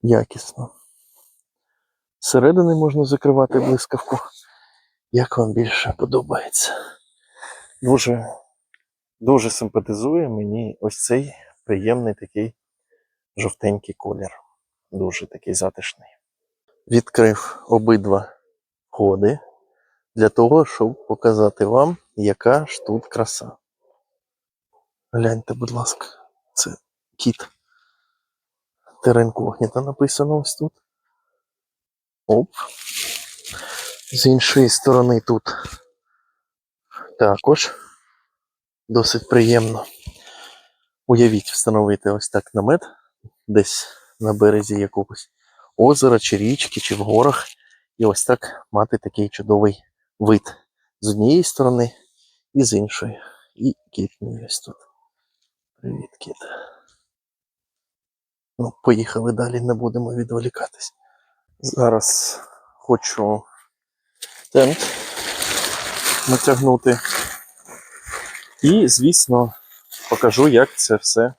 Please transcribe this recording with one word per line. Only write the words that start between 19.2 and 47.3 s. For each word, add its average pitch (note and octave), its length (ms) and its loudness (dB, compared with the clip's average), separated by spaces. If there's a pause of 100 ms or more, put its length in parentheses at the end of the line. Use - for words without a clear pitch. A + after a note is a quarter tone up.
для A2 140 4
того, C3+ 360 4
щоб - 420 -6
показати G#2+ 600 2
вам, C#3 300 2 (200)
яка A#2 500 2
ж - 200 -14
тут A2 200 -6
краса. - 500 -8 (1600)
Гляньте, A2+ 380 -6
будь A#2+ 160 -12
ласка, A#2+ 360 -10 (480)
це - 220 -6 (400)
кіт. - 320 -6 (1600)
Терра A#2+ 180 6
інкогніта A2+ 580 -4
написано C#3+ 580 -2
ось - 180 -8
тут. D3+ 160 -8 (1500)
Оп. A2+ 240 2 (1600)
З C3 140 0
іншої C3 420 4
сторони B2 520 2
тут A2+ 220 -2 (1800)
також A2 520 2 (1160)
досить A2+ 400 0
приємно. A2+ 560 4 (1200)
Уявіть, A2+ 440 4
встановити G#2 600 0
ось G#2 180 -4
так - 260 -4
намет A2+ 260 2 (680)
десь G#2 400 0 (320)
на G#2+ 120 -2
березі G#2 420 2
якогось - 560 -8 (460)
озера, C3 420 6
чи - 180 -2
річки, G#2+ 440 -4
чи - 140 -6
в G2+ 40 -8
горах. G#2+ 480 2 (520)